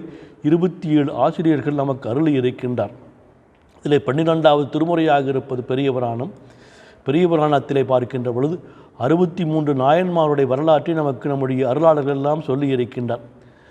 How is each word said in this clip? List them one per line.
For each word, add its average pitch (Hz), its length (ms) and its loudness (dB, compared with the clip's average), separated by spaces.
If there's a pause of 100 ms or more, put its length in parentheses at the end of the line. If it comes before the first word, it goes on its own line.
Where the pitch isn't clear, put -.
(420)
இருபத்தி 170 460 0
ஏழு 151 240 2
ஆசிரியர்கள் 147 720 0
நமக்கு 135 280 -4
அருளியிருக்கின்றார். 123 840 0 (840)
இதிலே 147 200 2
பன்னிரெண்டாவது 151 720 2
திருமுறையாக 156 580 0
இருப்பது 131 340 -4
பெரிய 131 300 -2
புராணம். 123 400 -4 (720)
பெரிய 170 240 2
புராணத்திலே 147 560 2
பார்க்கின்ற 123 480 -2
பொழுது 143 240 -2 (420)
அறுபத்தி 170 460 0
மூன்று 156 300 0
நாயன்மாருடைய 151 720 2
வரலாற்றை 151 480 0
நமக்கு 147 340 -4
நம்முடைய 131 400 -2
அருளாளர்கள் 143 500 2
எல்லாம் 147 240 -2
சொல்லியிருக்கின்றார். 127 840 -4 (460)